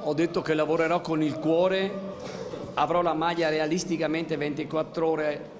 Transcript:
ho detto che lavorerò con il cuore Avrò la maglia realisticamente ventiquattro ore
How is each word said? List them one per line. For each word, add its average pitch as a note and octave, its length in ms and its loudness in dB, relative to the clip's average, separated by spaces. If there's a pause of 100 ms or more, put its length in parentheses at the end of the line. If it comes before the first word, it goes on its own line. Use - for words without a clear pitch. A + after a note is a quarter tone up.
ho D3+ 100 0
detto E3+ 300 0
che D#3 120 0
lavorerò D#3+ 460 2
con D#3+ 220 0
il D3 160 0
cuore F#3+ 1000 0 (420)
Avrò E3 240 2
la E3 100 2
maglia E3 360 0
realisticamente D#3 880 0
ventiquattro D#3 720 -2
ore D3+ 520 -2